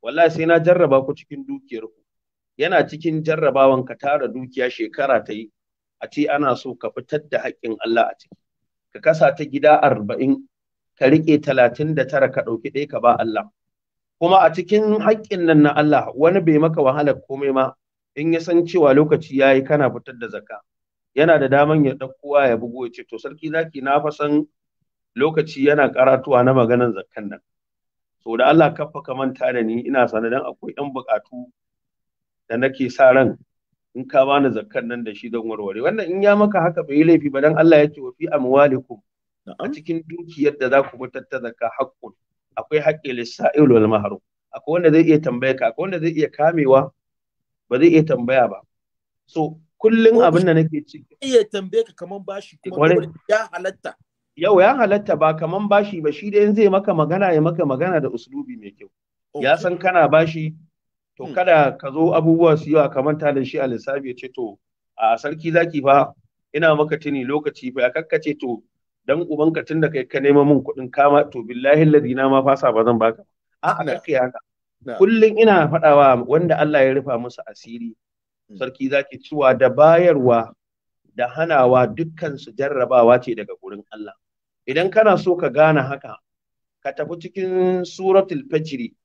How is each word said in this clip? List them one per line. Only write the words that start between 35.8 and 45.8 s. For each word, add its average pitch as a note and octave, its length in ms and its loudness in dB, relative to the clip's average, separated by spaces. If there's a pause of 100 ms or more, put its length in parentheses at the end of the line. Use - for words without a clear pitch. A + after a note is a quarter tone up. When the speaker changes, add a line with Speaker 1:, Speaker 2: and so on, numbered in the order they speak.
Speaker 1:
Wannan G3 280 -10
in F#3+ 120 -6
ya G3+ 140 2
maka G#3 260 2
haka D#3+ 220 -2
bai C#3+ 140 -6
yi D#3 60 4
laifi D#3 280 2
ba, C3+ 100 -4
dan D3+ 160 2
Allah D#3+ 260 6
ya D3+ 40 0
ce, D3+ 140 -12
"Wa B2+ 160 -14
fi D#3+ 100 -8
amwalikum." C3 760 0 (460)
Speaker 2:
Na'am. - 120 -20
Speaker 1:
A G3 140 -8
cikin E3 300 -10
dukiyar D#3+ 560 -6
da B2+ 100 -2
za C3+ 140 2
ku B2 140 -12
fitar B2 320 -14
ta C3+ 100 -8
zakka A#2 300 -8 (100)
haqqun. C3 340 -10 (440)
Akwai D3+ 260 -4
haƙƙi D3+ 320 -4
lis-sa'il B2+ 560 0
wal A2 160 4
mahrum. G#2 320 -2 (340)
Akwai D3 200 -8 (100)
wanda D#3+ 80 4
zai D#3+ 120 4
iya D#3 160 4
tambaye C3 380 -4
ka, A#2 140 -2
akwai D#3 160 -8